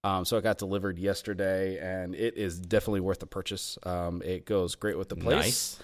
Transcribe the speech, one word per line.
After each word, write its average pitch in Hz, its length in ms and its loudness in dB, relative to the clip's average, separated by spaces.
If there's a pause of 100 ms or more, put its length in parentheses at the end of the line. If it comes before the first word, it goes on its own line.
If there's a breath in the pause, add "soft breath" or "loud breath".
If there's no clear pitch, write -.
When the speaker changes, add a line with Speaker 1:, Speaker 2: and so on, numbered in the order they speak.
Speaker 1:
Um, 95 220 2
so 120 120 2
it 95 60 2
got 107 160 2
delivered 95 400 0
yesterday, 95 800 2
and 92 360 -4
it 113 220 0
is 90 220 -2
definitely 101 420 2
worth 92 180 2
the 82 60 -8
purchase. - 580 -6
Um, 87 400 -2
it 90 220 -4
goes 92 300 2
great 104 220 -2
with 95 120 -4
the 98 60 -4
place. 131 200 2
Speaker 2:
Nice. 120 480 0